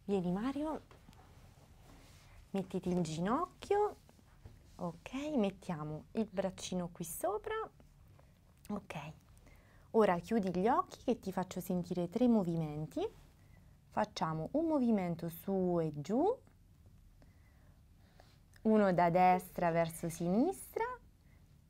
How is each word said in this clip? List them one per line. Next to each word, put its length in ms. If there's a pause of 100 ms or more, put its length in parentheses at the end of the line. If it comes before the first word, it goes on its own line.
Vieni 280
Mario, 500 (1700)
mettiti 400
in 120
ginocchio, 960 (800)
ok, 360 (240)
mettiamo 760
il 160
braccino 640
qui 120
sopra, 500 (1160)
ok. 260 (960)
Ora 260
chiudi 380
gli 120
occhi 360
che 160
ti 120
faccio 280
sentire 480
tre 180
movimenti. 760 (880)
Facciamo 640
un 140
movimento 640
su 520
e 200
giù, 360 (2250)
uno 300
da 180
destra 600
verso 380
sinistra 760 (840)